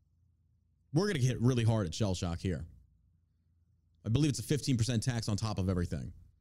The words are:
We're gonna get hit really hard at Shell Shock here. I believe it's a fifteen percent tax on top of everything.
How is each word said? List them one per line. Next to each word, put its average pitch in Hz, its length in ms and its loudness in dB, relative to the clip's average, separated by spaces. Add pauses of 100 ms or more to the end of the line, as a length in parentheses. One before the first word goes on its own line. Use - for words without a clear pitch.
(920)
We're 180 140 4
gonna 185 120 0
get 123 80 2
hit 120 140 -2
really 120 240 4
hard 110 220 2
at 78 60 -6
Shell 98 220 0
Shock 85 240 -4
here. 87 260 -4 (1400)
I 104 40 0
believe 143 200 4
it's 120 100 -2
a 113 40 -8
fifteen 139 340 0
percent 117 260 0
tax 120 240 -4
on 110 80 0
top 104 240 -4
of 92 80 0
everything. 87 460 -2 (280)